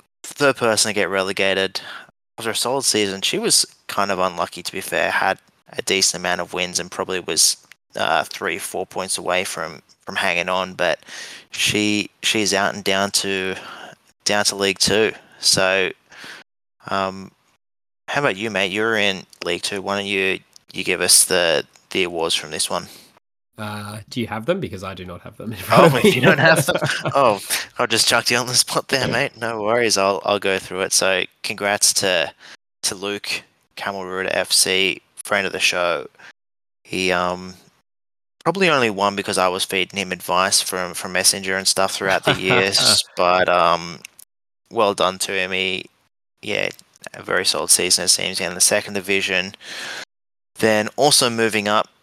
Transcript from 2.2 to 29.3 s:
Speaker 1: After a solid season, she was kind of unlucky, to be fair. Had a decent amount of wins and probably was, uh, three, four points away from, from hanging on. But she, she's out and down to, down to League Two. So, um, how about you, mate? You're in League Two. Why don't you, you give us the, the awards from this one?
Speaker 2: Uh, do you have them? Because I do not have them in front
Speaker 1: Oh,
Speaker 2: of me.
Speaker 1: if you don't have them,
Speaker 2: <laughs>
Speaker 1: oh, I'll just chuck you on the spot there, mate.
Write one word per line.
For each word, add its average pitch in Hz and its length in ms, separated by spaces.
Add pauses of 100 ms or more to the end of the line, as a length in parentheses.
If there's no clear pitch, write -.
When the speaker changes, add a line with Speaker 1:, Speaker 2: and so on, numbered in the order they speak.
Speaker 1:
After 113 120
a 101 40
solid 127 300
season, 98 380
she - 160
was 208 280 (220)
kind 101 220
of 95 80
unlucky, 90 440
to - 100
be 92 100
fair. 87 280
Had - 280 (320)
a - 120
decent - 380
amount 87 220
of 87 100
wins 90 260
and 87 120
probably 92 300
was, - 360 (400)
uh, 82 280
three, 87 340
four - 260
points - 320
away 90 280
from, 80 360 (220)
from 190 140
hanging 90 340
on. 92 240
But 87 260 (500)
she, 104 600 (120)
she's 104 300
out 98 220
and 101 100
down 98 280
to, 95 440 (680)
down 104 200
to - 100
League 98 240
Two. 104 340 (260)
So, 92 520 (960)
um, 95 440 (720)
how - 140
about 127 160
you, 110 140
mate? 98 200
You're 110 280
in 101 260 (200)
League 85 180
Two. 101 180
Why 98 160
don't 101 100
you, 98 320 (360)
you 95 100
give 92 160
us 87 240
the, 85 400 (260)
the 92 140
awards 85 300
from 78 160
this 80 180
one? 87 180 (720)
Speaker 2:
Uh, 104 420 (100)
do 127 100
you 113 60
have 110 180
them? 180 160
Because 95 240
I 95 80
do 90 140
not 87 160
have - 160
them 110 140
in 104 60
front - 240
Speaker 1:
Oh, 156 40
Speaker 2:
of 147 80
me. 190 160
Speaker 1:
if 170 40
you 131 60
don't 160 160
have 139 300
them, - 100 (180)
Speaker 2:
<laughs> - 100 (100)
Speaker 1:
oh, 120 260 (380)
I'll 123 80
just 110 200
chuck 117 240
you 123 60
on 123 100
the 123 80
spot - 340
there, 127 200
mate. 123 300